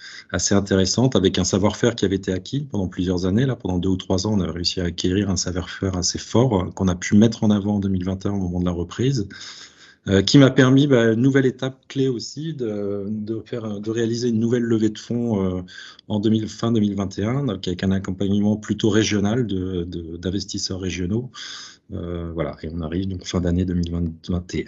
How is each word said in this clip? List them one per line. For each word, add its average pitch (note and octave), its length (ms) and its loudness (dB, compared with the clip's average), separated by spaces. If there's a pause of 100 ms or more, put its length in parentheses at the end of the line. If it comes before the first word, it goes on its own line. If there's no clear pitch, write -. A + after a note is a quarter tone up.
(320)
assez - 200 -2
intéressante, G2 640 4
avec F#2+ 240 2
un F#2 60 2
savoir-faire G#2 500 2
qui A2 100 -2
avait G2 120 2
été F#2+ 160 -4
acquis C3 360 -6
pendant F#2+ 200 -2
plusieurs F2+ 360 -2
années. G#2 220 2
Là, B2+ 80 0
pendant F#2 240 -4
deux F#2 120 0
ou F#2 60 2
trois F#2+ 300 -2
ans, A2 100 0
on F#2+ 40 2
a D#2+ 100 -2
réussi F2 300 -2
à F2 60 0
acquérir F#2 440 0
un F2+ 60 0
savoir-faire F#2 600 -4
assez - 220 -2
fort, A2+ 420 2
euh, F#2+ 120 -4
qu'on G2 160 0
a F2 80 2
pu F#2 180 0
mettre A2+ 300 6
en G#2 80 4
avant G#2 240 0
en - 20 0
deux G2+ 100 -2
mille F#2 160 -2
vingt F#2+ 220 -4
et - 20 -2
un G2+ 40 -2
au G2+ 80 -4
moment F2+ 180 -2
de F2+ 60 0
la F2+ 80 0
reprise, G2+ 560 -2 (800)
euh, G2 140 6
qui G2+ 160 6
m'a C3 120 10
permis, C3+ 380 6
bah, A#2 240 6
une A2 80 2
nouvelle C3+ 260 4
étape C3 400 -4
clé C3+ 220 0
aussi, C#3 460 -6
de, G#2 540 -4
de G#2+ 380 -6
faire, A2 320 -6
de G#2+ 140 -6
réaliser A#2 380 0
une A2+ 100 0
nouvelle A#2 240 2
levée A2 260 2
de G#2+ 80 -8
fonds, A#2 420 -2
euh, F#2 220 -2 (460)
en G#2+ 100 -2
deux G#2+ 120 2
mille, A2 180 0
fin A#2 240 -2
deux A2+ 80 2
mille G2+ 160 2
vingt G2 200 -4
et G2 60 -4
un, C3 220 -2
donc F#2+ 240 -6
avec F2+ 160 -4
un F#2+ 80 2
accompagnement G2 640 0
plutôt G#2+ 320 -2
régional G#2 580 2
de, F#2 380 -4
de, E2+ 320 -8
d'investisseurs F#2+ 640 -6
régionaux. F#2 500 -4 (640)
Euh, E2+ 400 -6
voilà, D2 300 -6
et D#2 100 -8
on E2+ 80 -6
arrive F2 280 -4
donc F#2 180 -8
fin F#2 140 -2
d'année F2 260 0
deux F2+ 80 -2
mille F2 160 -2
vingt E2+ 400 -4
vingt F2+ 240 -4
et D#2 140 -4